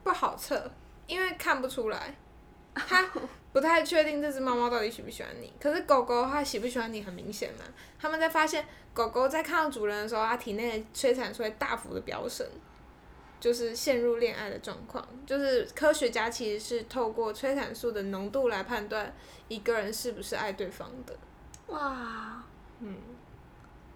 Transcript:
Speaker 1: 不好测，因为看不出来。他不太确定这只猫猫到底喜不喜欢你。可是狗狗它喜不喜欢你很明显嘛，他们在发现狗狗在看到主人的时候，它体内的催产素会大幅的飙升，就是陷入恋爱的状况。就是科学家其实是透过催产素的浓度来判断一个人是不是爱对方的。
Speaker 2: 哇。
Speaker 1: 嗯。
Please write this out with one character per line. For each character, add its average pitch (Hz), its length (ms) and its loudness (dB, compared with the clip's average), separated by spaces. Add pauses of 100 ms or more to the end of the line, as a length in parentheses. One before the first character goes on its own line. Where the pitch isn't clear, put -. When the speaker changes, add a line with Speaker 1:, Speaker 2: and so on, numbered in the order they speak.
Speaker 1:
不 381 80 2
好 330 240 0
测， - 360 -4 (360)
因 359 140 -2
为 370 160 0
看 302 240 0
不 262 60 0
出 240 220 -2
来。 208 260 -6 (600)
他 - 340 4 (440)
不 269 80 6
太 330 200 6
确 311 220 6
定 302 180 0
这 294 80 0
只 269 100 -4
猫 262 160 2
猫 240 140 4
到 233 120 2
底 214 100 0
喜 - 100 -12
不 - 80 -12
喜 - 140 -8
欢 - 80 -10 (100)
你。 - 180 -14
可 294 140 2
是 359 100 0
狗 277 200 8
狗 240 220 4
它 285 180 2
喜 262 160 -2
不 226 80 -2
喜 247 100 -4
欢 226 160 -2
你 214 80 -6
很 196 120 -10
明 180 180 -10
显 - 220 -6
嘛， - 100 -14 (340)
他 311 120 -4
们 320 100 0
在 320 80 6
发 320 180 4
现 311 200 0 (280)
狗 226 160 2
狗 254 200 4
在 311 120 0
看 320 220 2
到 302 80 0
主 220 140 -2
人 208 180 0
的 214 60 -4
时 233 40 -4
候， 220 120 2
它 226 100 2
体 240 180 -4
内 220 240 -2
的 220 160 -6
催 254 220 4
产 226 180 -4
素 240 80 -6
会 220 100 0
大 - 240 -2
幅 - 180 -8
的 - 80 -4
飙 - 260 -6
升， - 180 -6 (920)
就 240 140 4
是 233 200 -2
陷 240 280 2
入 240 160 4
恋 233 180 2
爱 208 140 -6
的 202 100 -8
状 - 260 -10
况。 - 220 -10 (180)
就 277 140 0
是 269 340 4
科 302 200 6
学 285 160 2
家 233 200 0
其 240 220 -2
实 208 140 -4
是 233 180 -2
透 233 260 -2
过 220 220 0
催 269 240 0
产 269 180 -2
素 233 180 -2
的 208 120 -2
浓 196 260 -4
度 254 200 4
来 196 140 0
判 208 260 -4
断 214 260 -4 (320)
一 226 120 -6
个 233 140 2
人 214 200 0
是 233 180 -4
不 202 100 -6
是 - 140 -6
爱 208 160 -2
对 190 180 -4
方 - 220 -12 (140)
的。 247 100 -14 (520)
Speaker 2:
哇。 233 760 -6 (380)
Speaker 1:
嗯。 196 160 -10 (1000)